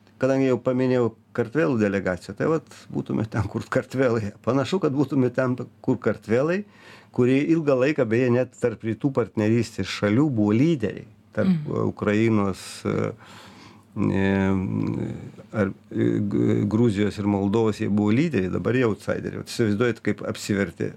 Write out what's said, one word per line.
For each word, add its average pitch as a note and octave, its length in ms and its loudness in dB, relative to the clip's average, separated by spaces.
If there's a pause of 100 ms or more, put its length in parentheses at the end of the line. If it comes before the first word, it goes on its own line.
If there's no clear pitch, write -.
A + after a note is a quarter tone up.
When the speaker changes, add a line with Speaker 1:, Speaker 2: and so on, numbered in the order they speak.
(220)
Speaker 1:
kadangi C3+ 260 2
jau B2+ 100 2
paminėjau B2+ 520 2 (200)
Kartvelų C3 480 0
delegaciją, G2 560 -2
tai C#3 140 -2
vat D#3 240 -2 (140)
būtume C3+ 420 -4
ten, A2+ 180 -2
kur A2 220 -8
Kartvelai. A#2+ 720 0
Panašu, C3+ 420 0
kad C#3+ 160 -2
būtume C#3 340 2
ten, B2+ 240 -2 (240)
kur - 220 0
Kartvelai, C3 640 0 (480)
kurie B2+ 340 4
ilgą D3+ 320 2
laiką, C3 320 2
beje, A#2+ 240 2
net B2 240 0
tarp A#2 260 -10
rytų A2+ 300 -4
partnerystės A2 800 0
šalių A2 380 2
buvo G#2+ 260 2
lyderiai. B2+ 500 0 (220)
Tarp C#3+ 240 0
Speaker 2:
Mhm. D3+ 340 -2
Speaker 1:
Ukrainos, G#2 800 0 (160)
e, G#2 320 -2 (840)
e, G2+ 300 0 (1200)
ar, G2+ 220 -2 (160)
e, A2+ 220 0 (100)
G-, A2 440 0
Gruzijos G#2 540 0
ir G2+ 80 -4
Moldovos G#2 540 0
jie G#2+ 100 -2
buvo G#2 220 2
lyderiai, A#2 400 0
dabar F#2+ 240 -2
jie B2+ 100 2
outsideriai. G2 560 -4
Vat - 80 -14
įsivaizduojat, A2 520 0
kaip G#2 200 -4
apsivertė - 760 -4